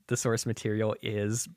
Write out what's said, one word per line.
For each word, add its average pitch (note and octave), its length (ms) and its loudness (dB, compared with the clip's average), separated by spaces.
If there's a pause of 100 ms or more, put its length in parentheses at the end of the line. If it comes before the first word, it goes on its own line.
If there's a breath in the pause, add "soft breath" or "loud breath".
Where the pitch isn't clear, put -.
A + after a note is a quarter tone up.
the B2 100 0
source A#2 300 2
material G#2+ 560 0
is, G#2 540 0